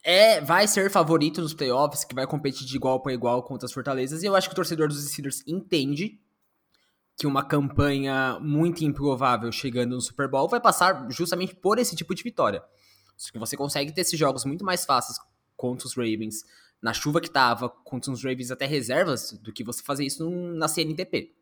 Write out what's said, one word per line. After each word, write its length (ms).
é, 380
vai 260
ser 240
favorito 500
nos 140
playoffs, 500
que 100
vai 120
competir 400
de 100
igual 240
pra 120
igual 300
contra 240
as 60
Fortalezas, 500
e 40
eu 80
acho 140
que 40
o 40
torcedor 320
dos 200
Steelers 380
entende 760
que 100
uma 180
campanha 960
muito 420
improvável 720
chegando 420
no 60
Super 260
Bowl 220
vai 120
passar 500
justamente 440
por 240
esse 160
tipo 200
de 80
vitória. 420
Só 160
que 80
você 180
consegue 360
ter 80
esses 180
jogos 280
muito 180
mais 220
fáceis 320
contra 320
os 80
Ravens, 500
na 140
chuva 260
que 80
tava, 400
contra 420
uns 140
Ravens 260
até 140
reservas, 680
do 200
que 100
você 200
fazer 240
isso 180
num, 300
na 120
C 140
N 140
T 100
P 360